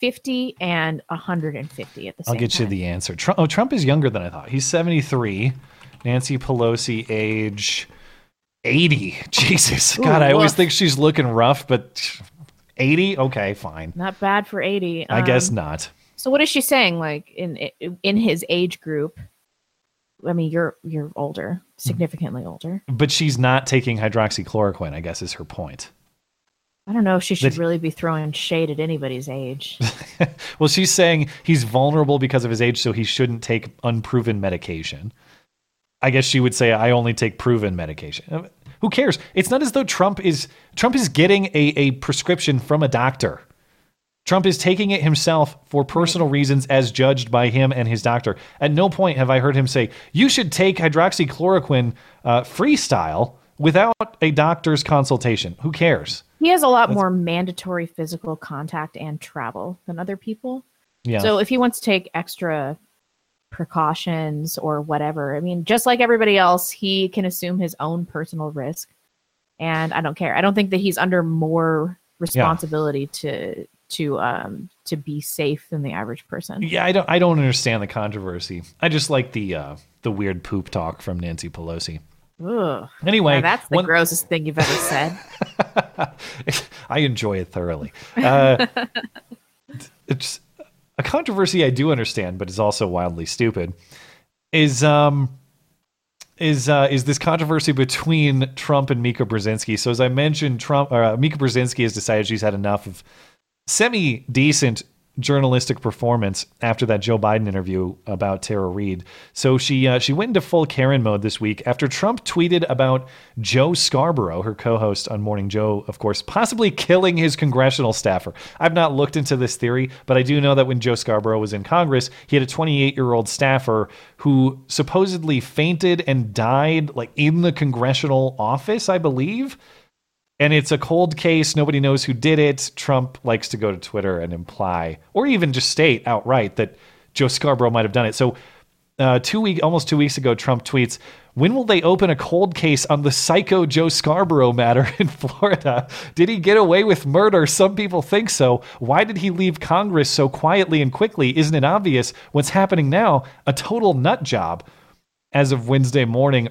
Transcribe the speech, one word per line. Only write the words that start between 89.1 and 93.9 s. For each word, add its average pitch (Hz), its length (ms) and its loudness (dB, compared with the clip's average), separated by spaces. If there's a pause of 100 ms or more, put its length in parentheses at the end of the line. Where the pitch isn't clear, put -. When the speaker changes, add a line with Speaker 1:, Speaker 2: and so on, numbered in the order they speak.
Speaker 2:
it's - 340 -8 (580)
a 143 40 -2
controversy 196 640 0
I 131 60 4
do 135 220 2
understand, 101 460 -4
but 92 100 -6
is 92 100 -12
also 104 280 0
wildly 87 400 -4
stupid, 98 460 -2 (800)